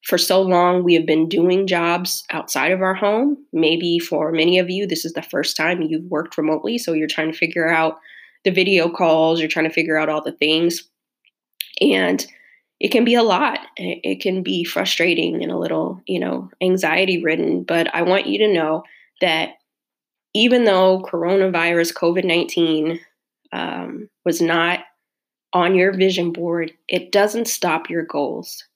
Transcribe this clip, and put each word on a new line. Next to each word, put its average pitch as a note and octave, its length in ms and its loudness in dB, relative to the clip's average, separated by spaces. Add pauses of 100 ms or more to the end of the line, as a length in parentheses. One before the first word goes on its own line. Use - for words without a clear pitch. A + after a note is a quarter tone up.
for - 140 0
so F#3+ 240 2
long F3+ 420 4
we F3 100 4
have E3 120 4
been D#3+ 220 2
doing F#3 400 2
jobs F3 640 -2
outside D3+ 400 -2
of F#3 100 0
our F#3+ 120 0
home. A3+ 440 0 (140)
Maybe E3 480 0
for D#3 320 -2
many E3 260 2
of F3+ 120 0
you, G3 180 -4
this - 180 -6
is E3 80 -8
the E3 80 -8
first - 360 -4
time F3 240 -2
you've D#3+ 280 -4
worked E3 280 -6
remotely. D#3 400 -2
So F3 160 -4
you're D#3 140 -2
trying D#3 240 -4
to E3 60 -10
figure E3 300 -2
out D#3+ 300 0 (460)
the F#3+ 80 2
video F3+ 380 2
calls, D#3+ 500 2
you're D#3 100 -2
trying D#3+ 180 0
to E3 60 -4
figure D#3+ 240 0
out D#3 120 0
all D3+ 120 -2
the D3 100 -8
things. D#3+ 560 0 (920)
And F#3 440 2 (540)
it G#3+ 100 0
can A#3+ 140 4
be A#3+ 120 4
a A#3 80 4
lot. A3 360 2 (160)
It, - 280 -6
it - 180 -4
can F#3+ 220 -2
be F#3+ 200 -2
frustrating E3+ 800 -2
and - 80 -4
a F3+ 60 -4
little, F3 480 -4
you F#3 140 -4
know, F#3 300 -6 (120)
anxiety F#3 600 0
ridden. E3 420 -2
But E3 300 -2
I E3+ 100 0
want F#3 240 2
you G3+ 120 -2
to G#3+ 140 2
know D#3+ 300 -2 (360)
that D#3+ 360 0 (800)
even A#3+ 320 4
though F#3 360 4
coronavirus, E3+ 920 0
covid F3 300 0
nineteen, E3 760 0 (520)
um, - 560 -10 (160)
was E3+ 180 0
not E3+ 400 0 (720)
on F3+ 200 2
your F#3+ 180 4
vision F#3 400 0
board, E3+ 400 -4 (160)
it F3+ 240 -4
doesn't G#3+ 360 0
stop D#3+ 420 -2
your E3 140 -4
goals. - 600 -6 (120)